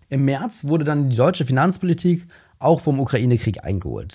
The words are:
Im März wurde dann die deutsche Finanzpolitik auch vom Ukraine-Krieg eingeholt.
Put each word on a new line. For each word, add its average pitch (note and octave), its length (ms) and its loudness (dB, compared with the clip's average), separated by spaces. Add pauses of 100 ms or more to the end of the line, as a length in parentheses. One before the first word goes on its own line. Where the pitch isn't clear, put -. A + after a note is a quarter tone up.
Im C#3 160 0
März C#3 400 -2
wurde D3+ 200 0
dann D3 240 0
die B2 60 0
deutsche D#3 300 2
Finanzpolitik E3+ 840 0 (320)
auch D#3 200 2
vom C#3 200 -2
Ukraine-Krieg A#2+ 640 0
eingeholt. E2 520 -6